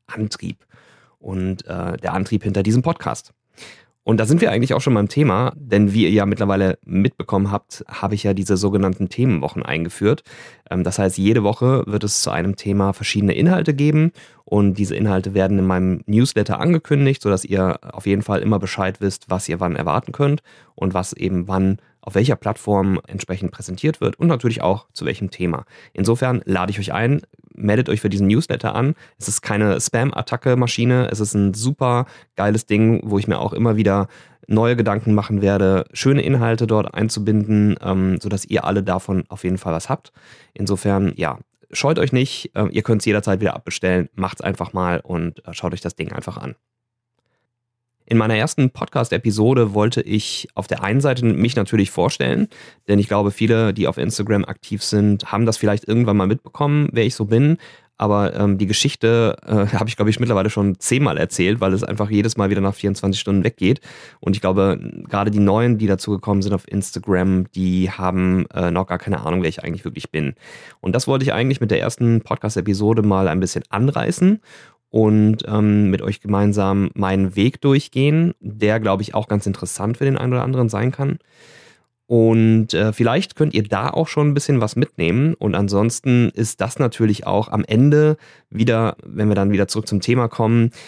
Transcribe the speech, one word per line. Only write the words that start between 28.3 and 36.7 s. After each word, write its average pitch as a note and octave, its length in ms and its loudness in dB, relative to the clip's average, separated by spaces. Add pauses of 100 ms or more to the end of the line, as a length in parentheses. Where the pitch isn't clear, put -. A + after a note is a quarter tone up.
an. C3+ 220 0 (220)
Es - 100 -10
ist - 140 -4
keine G#2 380 0
Spam-Attacke-Maschine, B2 1300 0
es A2 80 -6
ist G#2 140 -2
ein G2 200 2
super B2 520 0 (320)
geiles G#2 280 0
Ding, A2 380 4
wo G#2 160 0
ich G2+ 80 -4
mir G2 100 0
auch - 140 -4
immer A2+ 240 0
wieder G2+ 320 2 (400)
neue A#2 300 2
Gedanken G#2+ 360 0
machen G2+ 280 0
werde, G2 500 4
schöne C#3+ 300 2
Inhalte A#2 460 0
dort A2 260 0